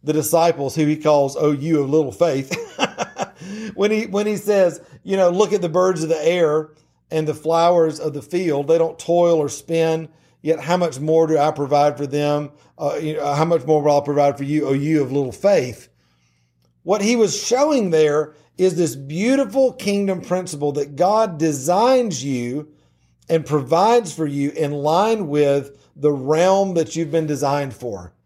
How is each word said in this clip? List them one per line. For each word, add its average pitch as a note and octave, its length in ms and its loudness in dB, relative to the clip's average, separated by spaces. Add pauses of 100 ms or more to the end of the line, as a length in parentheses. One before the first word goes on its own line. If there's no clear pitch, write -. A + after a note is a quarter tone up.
the D3 80 -2
disciples D#3 600 0
who D#3+ 100 0
he D3+ 120 0
calls, C#3+ 400 2
"Oh, D3+ 160 2
you D3 280 0
of C3+ 80 -2
little C#3+ 240 0
faith," C3+ 420 -2 (1160)
<laughs> G3+ 40 -16
when G3+ 160 0
he, A3 160 -2
when G3+ 200 -4
he G#3+ 100 -2
says, F#3+ 440 2 (220)
you F#3+ 140 -4
know, F#3 140 4
"Look F#3 220 0
at G3 100 0
the F3 60 -2
birds F3+ 340 2
of D#3+ 60 -4
the D#3 140 0
air D#3 480 2 (400)
and D#3 160 -2
the D3+ 80 -4
flowers E3 640 2
of D#3 140 -6
the C#3 100 -10
field. D3+ 460 -2
They E3 100 4
don't E3 200 -2
toil E3+ 400 2
or D3 100 0
spin, D#3+ 600 -2 (340)
yet D#3 180 0
how D#3+ 160 0
much D#3+ 240 -2
more D#3+ 260 2
do D#3 120 2
I D3+ 120 4
provide C#3+ 460 0
for C#3+ 100 -6
them? D3 440 -2 (260)
Uh, D3+ 240 -4
you D#3 160 -6
know, C#3+ 180 -2
how D3+ 100 2
much E3+ 200 0
more D3+ 180 2
will D3 160 4
I C#3+ 60 -2
provide C#3+ 320 2
for C#3 80 -8
you, C#3+ 220 0
oh, C3+ 60 0
you D3 300 0
of B2+ 100 -4
little C3+ 200 -2
faith?" D3+ 560 0 (920)
What G3 200 0
he A#3 140 2
was G#3 240 2
showing B3+ 500 0
there D3+ 440 2 (220)
is F3+ 200 2
this D#3 200 0
beautiful A3+ 760 0
kingdom G3+ 480 -2
principle D3+ 520 -4
that C#3+ 240 -6
God F#3+ 420 2
designs E3+ 840 0
you C3 440 -6 (600)
and E3 160 0
provides E3 680 0
for D#3+ 120 -4
you C#3+ 260 -2
in D3 200 -2
line F3 560 0
with C#3+ 480 0 (180)
the D3 180 0
realm F3 640 2
that D#3 220 -2
you've D#3+ 140 -4
been D#3+ 160 0
designed C#3 480 -2
for. F#2+ 400 -12 (120)